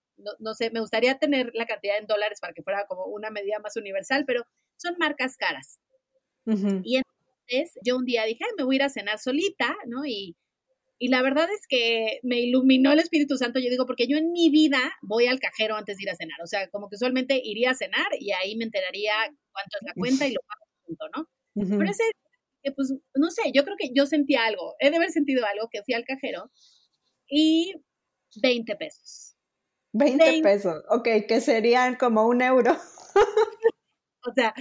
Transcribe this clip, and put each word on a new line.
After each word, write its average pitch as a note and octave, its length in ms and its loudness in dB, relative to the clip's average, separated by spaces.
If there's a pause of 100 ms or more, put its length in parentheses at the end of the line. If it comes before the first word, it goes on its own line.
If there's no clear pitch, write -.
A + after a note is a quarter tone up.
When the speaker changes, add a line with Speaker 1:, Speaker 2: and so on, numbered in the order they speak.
(160)
Speaker 1:
No, G3+ 240 -12
no A3 140 -8
sé, A3+ 160 -4
me A3+ 100 -4
gustaría A#3 380 0
tener C4+ 360 0
la A3+ 120 -4
cantidad G3+ 320 -4
en G#3+ 80 -8
dólares G#3 340 -2
para - 140 -10
que E3 80 -16
fuera G3 260 -4
como F#3 180 -8
una G#3 240 -8
medida G#3 300 -6
más G#3 160 -12
universal, G#3 500 -4
pero A#3+ 180 -2 (340)
son F4 200 -6
marcas D4 380 -2
caras. D3+ 420 -6 (680)
Speaker 2:
Ujú. G3 360 0
Speaker 1:
Y A#3 140 0
entonces - 880 -6
yo B3 120 0
un B3+ 80 -4
día A#3+ 200 0
dije, A#3 200 -4
"Ay, A#4+ 120 -4
me D4+ 80 -4
voy C4 120 2
a - 20 0
ir C4+ 60 2
a C#4 40 0
cenar G#3 300 -6
solita", C#4+ 580 -2 (100)
¿no? B3 200 -6
Y, G3 300 -8 (640)
y B3 100 -2
la B3+ 140 4
verdad C4+ 300 2
es G#4+ 160 -6
que A3+ 560 -2
me B3 160 -2
iluminó C4 520 4
el D4+ 80 6
Espíritu D4 380 0
Santo, A#3+ 220 -2
yo B3 100 -2
digo, B3+ 160 0
porque B3 220 -2
yo C#4+ 100 2
en E4 140 0
mi E4+ 180 4
vida C#4+ 300 6 (220)
voy A3 260 2
al B3+ 120 -2
cajero G#3+ 360 -4
antes G3+ 220 -8
de G3 60 -14
ir F#3+ 60 -4
a F3 60 -8
cenar, D#3+ 260 -12
o F3 60 -8
sea, G3 220 -4
como G3+ 200 -10
que G#3 60 -12
usualmente B3+ 480 0
iría A3+ 280 0
a - 20 -4
cenar A#3 340 -4 (120)
y G3+ 120 -6
ahí G3 240 -4
me A3+ 100 -4
enteraría G3+ 460 -4 (400)
cuánto G3 280 -12
es - 60 -14
la F3+ 100 -14
cuenta C4+ 320 0
y B3+ 40 -2
lo G3+ 160 -4
pago - 180 -16 (180)
junto, - 220 -12 (100)
¿no? D#4 120 -8 (260)
Speaker 2:
Ujú. G3+ 240 0
Speaker 1:
Pero G3+ 140 2
ese, A4+ 120 0 (600)
que C#4 80 -4
pues, C4+ 220 -4 (220)
no D4+ 140 2
sé, D#4 240 -2
yo C#4 100 6
creo G4+ 140 -8
que D4 160 -4
yo C#4 120 4
sentí C#4+ 300 2
algo, A3+ 440 -2
he C4+ 100 6
de E4 80 2
haber E4+ 140 2
sentido C4+ 340 2
algo, G#3 260 -4
que G#3 120 -8
fui B3+ 100 -4
al B3 100 -4
cajero A#3 460 -8 (760)
y D#4+ 460 2 (680)
veinte A#3 340 0
pesos. - 600 -16 (560)
Speaker 2:
Veinte C#4+ 400 6
Speaker 1:
Veinte. D#4+ 140 2
Speaker 2:
pesos, G#3 420 2
ok, A#3+ 200 2 (200)
que A3+ 120 4
serían B3 540 4
como A#3 320 4
un A#3+ 160 4
euro. B3+ 340 4
<laughs> - 340 -20 (1160)
Speaker 1:
O A#3+ 80 -4
sea, A3+ 260 2